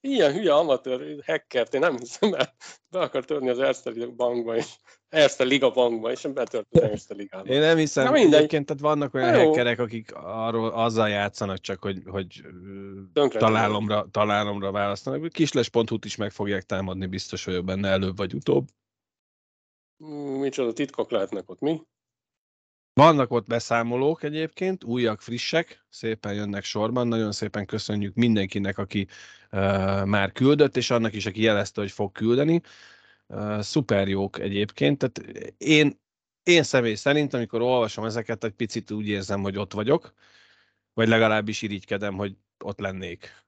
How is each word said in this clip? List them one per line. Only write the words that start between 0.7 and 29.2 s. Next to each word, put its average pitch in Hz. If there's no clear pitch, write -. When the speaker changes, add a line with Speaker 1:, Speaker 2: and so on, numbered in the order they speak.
Speaker 1:
hackert 143
én 135
nem 139
hiszem 117
el. -
Be 180
akar 135
törni 139
az 123
Erste 131
Liga 120
bankba, 120
és 117
Erste 147
Liga 131
bankba, 117
és 127
betört 120
az 165
Erste 107
Ligába. 98
Speaker 2:
Én 135
nem 165
hiszem, 147
Speaker 1:
Na 139
mindegy. 220
Speaker 2:
egyébként, 151
tehát 143
vannak 147
olyan 131
Speaker 1:
Na -
jó. 170
Speaker 2:
hackerek, 123
akik 113
arról, 113
azzal 113
játszanak 101
csak, -
hogy, 98
hogy, 95
ö, 98
Speaker 1:
Tönkre 139
Speaker 2:
találomra, 107
találomra 104
választanak. 104
Kisles 139
pont 113
hu-t 110
is 104
meg 104
fogják 101
támadni, 95
biztos 92
vagyok 90
benne, 95
előbb 95
vagy 98
utóbb. 139
Speaker 1:
Ú, 156
micsoda 135
titkok 120
lehetnek 98
ott, 90
mi? 156
Speaker 2:
Vannak 143
ott 120
beszámolók 120
egyébként, 160
újak, 117
frissek, -
szépen 110
jönnek 101
sorban. 117
Nagyon 113
szépen 104
köszönjük 104
mindenkinek, 101
aki, 98